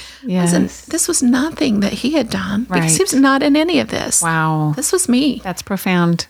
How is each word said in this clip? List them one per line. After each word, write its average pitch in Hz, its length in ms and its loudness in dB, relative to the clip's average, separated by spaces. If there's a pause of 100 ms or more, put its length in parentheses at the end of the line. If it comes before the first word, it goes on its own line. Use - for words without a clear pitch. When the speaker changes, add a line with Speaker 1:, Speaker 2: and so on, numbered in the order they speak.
(240)
Speaker 1:
Wasn't, 180 420 2
Speaker 2:
Yes. - 200 -10
Speaker 1:
this - 220 -2
was 339 140 -2
nothing 254 600 2
that 196 100 0
he 240 220 -4
had 262 160 0
done 196 340 -2
because 165 320 0
he 370 80 2
Speaker 2:
Right. 392 80 -2
Speaker 1:
was - 40 -2
not 269 280 4
in 285 140 2
any 320 220 2
of 226 100 -2
this. - 320 -2
Speaker 2:
Wow. 160 540 0
Speaker 1:
This 262 180 -2
was 370 160 0
me. 247 340 2
Speaker 2:
That's 180 200 -8
profound. 175 680 0